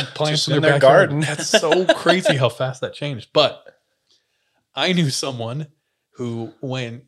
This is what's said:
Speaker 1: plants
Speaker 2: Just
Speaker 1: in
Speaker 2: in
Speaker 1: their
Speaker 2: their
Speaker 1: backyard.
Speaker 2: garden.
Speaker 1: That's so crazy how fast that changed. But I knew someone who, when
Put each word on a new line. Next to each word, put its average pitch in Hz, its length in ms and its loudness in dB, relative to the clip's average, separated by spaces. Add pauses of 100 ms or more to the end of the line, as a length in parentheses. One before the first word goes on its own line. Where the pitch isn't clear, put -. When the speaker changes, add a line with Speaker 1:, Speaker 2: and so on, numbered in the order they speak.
(140)
Speaker 1:
plants 151 320 -2
Speaker 2:
Just - 40 -6
Speaker 1:
in 151 80 0
Speaker 2:
in 147 40 2
Speaker 1:
their 156 100 4
Speaker 2:
their 143 80 2
Speaker 1:
backyard. 151 300 6
Speaker 2:
garden. 143 120 -2
Speaker 1:
That's 151 260 -4
so 180 380 2
crazy 185 500 2
how 131 140 2
fast 131 320 -6
that 107 120 -8
changed. 143 400 -10
But 143 300 2 (1120)
I 165 180 0
knew 170 160 2
someone 127 580 -8 (460)
who, 117 460 -8
when 127 480 -8